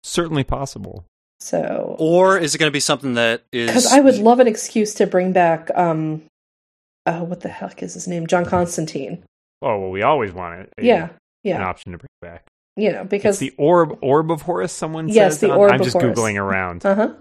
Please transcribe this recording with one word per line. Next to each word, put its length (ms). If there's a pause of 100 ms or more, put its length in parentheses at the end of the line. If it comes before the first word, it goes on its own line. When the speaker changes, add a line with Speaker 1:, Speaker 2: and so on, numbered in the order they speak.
Speaker 1:
Certainly 400
possible. 600 (340)
Speaker 2:
So, 640
Speaker 3:
Or 360
is 160
it 60
gonna 140
be 80
something 340
that 280 (100)
is 180
Speaker 2:
'cause 220
I 80
would 180
love 220
an 80
excuse 460
to 120
bring 240
back, 460
um, 460 (840)
oh, 160
what 200
the 60
heck 320
is 140
his 140
name? 180
John 180
Constantine. 800 (380)
Speaker 1:
Oh, 180
well, 120
we 120
always 300
want 300
it. 160
A, 60
Speaker 2:
Yeah, 240 (360)
yeah. 140
Speaker 1:
an 40
option 300
to 60
bring 100 (240)
back. 140 (300)
Speaker 2:
You 160
know, 120
because 360
Speaker 1:
It's 140
the 80
orb, 400
orb 280
of 120
Horus, 300
someone 360
Speaker 2:
Yes, 260
Speaker 1:
says 60
Speaker 2:
the 120
Speaker 1:
on 60
Speaker 2:
orb 140
Speaker 1:
I'm 80
Speaker 2:
of 60
Speaker 1:
just 120
Speaker 2:
Horus. 200
Speaker 1:
Googling 220
around. 460
Speaker 2:
Uh-huh. 340